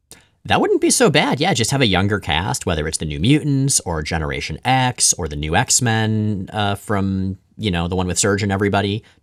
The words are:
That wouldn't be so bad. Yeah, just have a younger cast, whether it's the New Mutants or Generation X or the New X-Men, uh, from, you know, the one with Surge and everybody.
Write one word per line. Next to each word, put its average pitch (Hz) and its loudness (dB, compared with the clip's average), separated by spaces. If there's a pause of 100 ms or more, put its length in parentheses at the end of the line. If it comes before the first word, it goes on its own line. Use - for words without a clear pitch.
(440)
That 123 2
wouldn't 381 2
be 339 2
so 226 4
bad. 151 2
Yeah, 175 2
just - 0
have 135 0
a 135 2
younger 98 2
cast, 90 -4
whether 78 -2
it's 76 -4
the - -6
New 73 -4
Mutants 135 2
or 80 -4
Generation 78 -4
X 127 2
or 87 -6
the 73 -6
New 76 -2
X-Men, 110 0
uh, 101 -2
from, 95 -2 (200)
you 104 -2
know, 85 0
the 90 -2
one 92 0
with 87 -2
Surge 101 2
and 98 0
everybody. 101 0 (200)